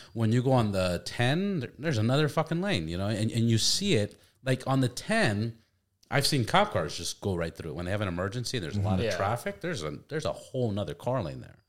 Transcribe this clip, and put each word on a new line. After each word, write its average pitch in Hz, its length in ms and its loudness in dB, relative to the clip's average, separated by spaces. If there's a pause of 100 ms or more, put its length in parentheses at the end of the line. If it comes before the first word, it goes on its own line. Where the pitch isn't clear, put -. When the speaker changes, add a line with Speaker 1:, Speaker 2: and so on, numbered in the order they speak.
(140)
Speaker 1:
When 110 180 2
you 123 100 4
go 131 100 2
on 113 200 4
the 92 340 0
ten, 170 560 0
there, 120 160 -8
there's 135 220 -2
another 135 280 4
fucking 160 320 -2
lane, 160 280 0
you 87 100 -4
know, 95 100 -2
and, 107 240 0
and 117 180 2
you 113 100 4
see 196 340 2
it. 104 260 0 (240)
Like, 131 220 0
on 135 160 2
the 123 80 2
ten, 117 680 0 (520)
I've 131 160 2
seen 135 180 2
cop 196 300 4
cars 78 240 -2
just - 240 -8
go 98 140 0
right 85 200 -2
through 82 140 -10
it. - 60 -8
When 87 100 -6
they 90 60 -4
have 104 100 -2
an 101 60 -2
emergency, 101 500 -4
there's 90 200 -4
a 101 40 2
lot 98 120 2
Speaker 2:
Mm-hmm. 95 80 2
Speaker 1:
of 120 40 2
Speaker 3:
Yeah. 98 100 0
Speaker 1:
traffic, 113 460 -2
there's 160 220 -6
a, 73 160 -6 (100)
there's 151 160 -4
a 80 80 0
whole 123 380 -2
nother 98 240 -4
car 123 260 -2
lane 69 200 -6
there. - 140 -18 (120)